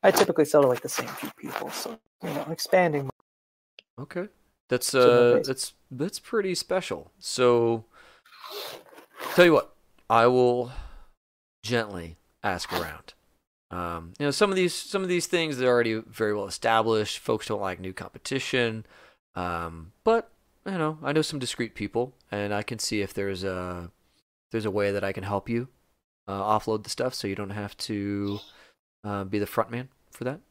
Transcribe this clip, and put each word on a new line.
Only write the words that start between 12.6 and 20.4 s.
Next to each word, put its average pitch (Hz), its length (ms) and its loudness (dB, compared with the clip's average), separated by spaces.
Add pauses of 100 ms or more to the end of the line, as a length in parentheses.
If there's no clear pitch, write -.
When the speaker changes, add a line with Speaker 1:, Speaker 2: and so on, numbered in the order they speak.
Speaker 2:
around. 80 420 -8 (560)
Um, 85 480 -8
you 143 80 -2
know, 143 40 0
some 202 200 2
of 190 60 0
these, 180 180 0
some - 280 -6
of 185 60 -4
these 175 180 0
things, 160 320 -2
they're 127 120 4
already 117 240 2
very 110 400 -4
well 101 120 -4
established. 110 720 0
Folks - 300 -4
don't 104 120 -4
like 92 200 -6
new 92 120 -10
competition. 117 920 -4 (500)
Um, 85 580 -6 (120)
but, - 260 2 (360)